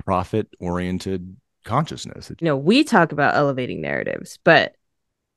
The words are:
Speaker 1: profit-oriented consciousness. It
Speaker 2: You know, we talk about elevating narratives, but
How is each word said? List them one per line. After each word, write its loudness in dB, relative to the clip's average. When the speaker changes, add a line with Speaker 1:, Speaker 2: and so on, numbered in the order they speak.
Speaker 1:
profit-oriented -4
consciousness. -6
It -14
Speaker 2:
You -4
know, 0
we 4
talk 4
about 2
elevating -2
narratives, -6
but 6